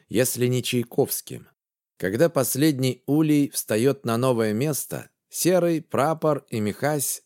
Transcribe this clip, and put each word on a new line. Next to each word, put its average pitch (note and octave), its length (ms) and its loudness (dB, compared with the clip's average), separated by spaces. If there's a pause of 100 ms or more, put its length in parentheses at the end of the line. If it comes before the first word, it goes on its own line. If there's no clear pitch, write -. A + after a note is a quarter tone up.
если B2 400 0
не B2 160 0
Чайковским? - 840 -4 (500)
Когда A#2 320 0
последний C3 800 0
улей D3 420 2
встаёт B2 560 0
на A2+ 120 0
новое A2+ 360 2
место — A#2 560 -4 (200)
Серый, E3+ 520 0
прапор D3+ 680 -2
и A#2 100 -4
Михась C3+ 680 -2